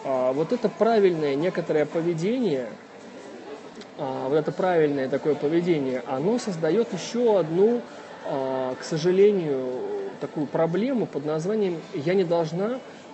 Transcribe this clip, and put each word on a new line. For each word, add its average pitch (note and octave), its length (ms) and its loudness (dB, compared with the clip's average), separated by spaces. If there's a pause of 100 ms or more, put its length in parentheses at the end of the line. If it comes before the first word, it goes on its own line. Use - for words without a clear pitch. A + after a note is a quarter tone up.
а, C3 280 2
вот D#3+ 200 -2
это A#3 180 0
правильное F3+ 680 4
некоторое D#3+ 500 0
поведение, E3 920 -2 (1160)
а, C3 300 -6
вот C#3+ 80 2
это D#3 160 0
правильное D#3 580 2
такое C#3 260 2
поведение, D3+ 720 0
оно D3+ 320 0
создает F#3 560 0
еще A3 420 2
одну, F#3+ 500 2 (380)
а, C3 520 -2
к - 80 -12
сожалению, D#3+ 1400 2
такую C#3+ 280 -4
проблему F#3 600 0
под C#3 160 -6
названием E3+ 680 -2
«я E3 220 0
не G3 100 4
должна, E3+ 580 0 (320)